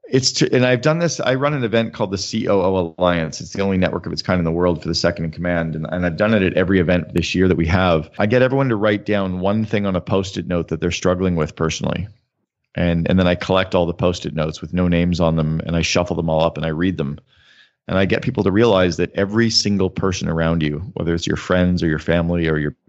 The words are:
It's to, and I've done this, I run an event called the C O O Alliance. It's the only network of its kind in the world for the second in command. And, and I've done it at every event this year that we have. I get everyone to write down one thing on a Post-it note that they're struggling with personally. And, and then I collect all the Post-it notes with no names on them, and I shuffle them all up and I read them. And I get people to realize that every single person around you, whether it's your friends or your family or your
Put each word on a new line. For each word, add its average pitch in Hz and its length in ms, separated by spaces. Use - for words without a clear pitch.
It's - 220
to, - 200
and 127 140
I've 123 140
done - 180
this, 170 220
I 131 160
run 143 180
an 135 80
event 113 320
called 101 160
the 95 80
C 98 300
O 98 120
O 90 380
Alliance. 85 420
It's 82 120
the 98 100
only 98 160
network 87 280
of 85 60
its 82 100
kind 92 180
in 85 40
the 82 60
world 87 320
for 80 60
the 82 60
second 85 320
in 82 40
command. 82 460
And, 80 100
and 90 180
I've 82 120
done 107 180
it 98 80
at 92 120
every 92 260
event 87 340
this 85 200
year 92 120
that 90 100
we 82 100
have. 85 520
I 104 80
get 123 160
everyone 131 280
to 113 60
write 104 300
down 95 320
one 101 260
thing 104 220
on 95 80
a 87 60
Post-it 95 480
note 87 200
that 80 120
they're 87 100
struggling 90 460
with 76 180
personally. - 540
And, 85 340
and 92 100
then 92 100
I 87 80
collect 92 380
all 87 120
the 85 80
Post-it 87 400
notes 78 260
with 78 120
no 90 160
names 87 320
on 82 160
them, 78 300
and 85 100
I 82 60
shuffle 85 340
them 82 140
all 80 120
up 80 140
and 78 100
I 80 40
read 85 260
them. 73 220
And 92 80
I 95 80
get 95 180
people 123 220
to 95 80
realize 92 460
that 87 160
every 104 340
single 101 400
person 92 400
around 82 340
you, 73 180
whether 85 220
it's 85 120
your - 120
friends 90 440
or 85 40
your 76 120
family 85 480
or 78 120
your 73 180